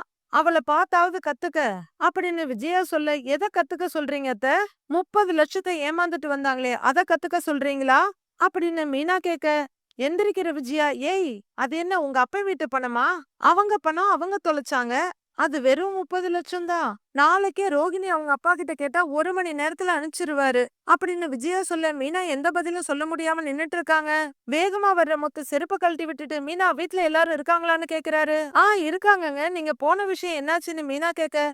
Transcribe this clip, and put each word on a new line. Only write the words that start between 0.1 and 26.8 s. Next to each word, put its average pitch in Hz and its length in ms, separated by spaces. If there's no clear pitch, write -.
அவளை 320 320
பார்த்தாவது 349 560
கத்துக்க" 302 400
அப்படின்னு 349 460
விஜயா 302 360
சொல்ல, 302 320
"எதை 294 260
கத்துக்க 349 400
சொல்றீங்க 277 360
அத்தை? 262 260
முப்பது 359 440
லட்சத்தை 339 500
ஏமாந்துட்டு 320 460
வந்தாங்களே, 269 440
அதை 269 220
கத்துக்க 339 420
சொல்றீங்களா?" 277 560
அப்படின்னு 339 460
மீனா 302 340
கேட்க, 330 280
எந்திரிக்கிற 359 540
விஜயா, 294 360
ஏய், 359 260
அது 254 220
என்ன 349 240
உங்க 277 200
அப்பா 254 200
வீட்டு 370 280
பணமா? 254 380
அவங்க 403 400
பணம் 339 280
அவங்க 359 320
தொலைச்சாங்க, 269 520
அது 285 220
வெறும் 277 340
முப்பது 370 340
லட்சம் 349 380
தான். 339 220
நாளைக்கே 381 580
ரோகிணி 359 400
அவங்க 311 240
அப்பா 330 220
கிட்ட 320 200
கேட்டா 285 300
ஒரு 311 280
மணி 359 200
நேரத்துல 311 400
அனுப்பிச்சிருவாரு 285 720
அப்படின்னு 349 420
விஜயா 285 340
சொல்ல 320 300
மீனா 294 360
எந்த 285 220
பதிலும் 349 360
சொல்ல 294 200
முடியாம 320 360
நின்னுட்டு 302 340
இருக்காங்க. 311 340
வேகமா 392 440
வர்ற 311 220
முத்து 294 280
செருப்பை 320 340
கழட்டி 339 280
விட்டுட்டு, 302 340
"மீனா, 349 300
வீட்ல 349 320